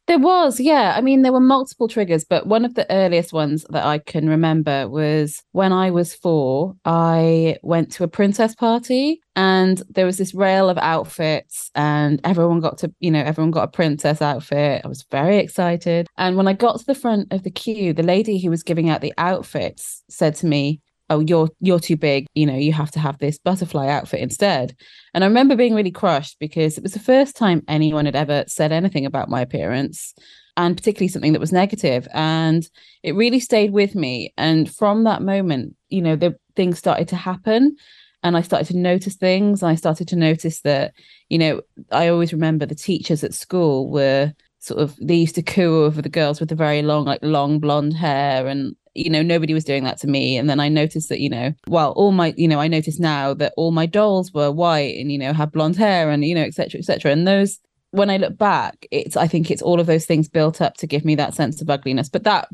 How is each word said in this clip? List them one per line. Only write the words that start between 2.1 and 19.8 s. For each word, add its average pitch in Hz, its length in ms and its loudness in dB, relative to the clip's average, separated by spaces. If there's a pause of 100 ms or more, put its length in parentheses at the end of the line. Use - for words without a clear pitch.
but - 240 0
one 220 160 2
of 247 100 -4
the - 160 -2
earliest 180 420 2
ones 151 380 -2
that 151 160 -2
I 151 120 0
can 156 300 -2
remember 156 600 0
was 151 520 -2 (120)
when 190 200 2
I 185 200 2
was 175 200 0
four, 156 600 -2 (100)
I 165 800 2
went 165 300 -2
to - 120 -4
a 170 40 -2
princess 214 480 0
party 254 640 0 (160)
and 190 520 4
there 185 160 0
was 185 140 0
this 190 160 -4
rail 190 340 2
of 180 100 0
outfits - 960 -4
and 147 480 0
everyone 170 340 2
got 160 200 -4
to, 165 200 -6
you 175 140 0
know, 151 100 2
everyone 156 300 -2
got 151 160 -2
a - 0 -
princess 151 520 -2
outfit. 143 640 -2
I - 40 -12
was 131 240 -14
very 170 260 2
excited. 170 720 -2 (100)
And 185 180 0
when 196 120 2
I 190 60 2
got 233 260 0
to - 40 -18
the 269 120 -2
front 220 360 -2
of 190 120 -6
the 214 60 -8
queue, 208 420 -4
the 160 100 0
lady 190 380 0
who 180 100 -2
was 165 140 -2
giving 165 260 0
out - 120 -2
the - 160 -6
outfits - 920 -6